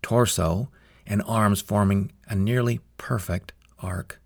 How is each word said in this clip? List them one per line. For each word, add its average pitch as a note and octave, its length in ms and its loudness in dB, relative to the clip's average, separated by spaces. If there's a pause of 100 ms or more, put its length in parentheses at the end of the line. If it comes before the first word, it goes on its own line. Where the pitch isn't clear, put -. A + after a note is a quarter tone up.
torso, G#2 640 0 (380)
and G2+ 200 -2
arms G#2+ 360 2
forming G2 500 2 (160)
a - 60 -6
nearly A#2 460 0 (180)
perfect F#2+ 560 -4 (240)
arc. F#2 480 -8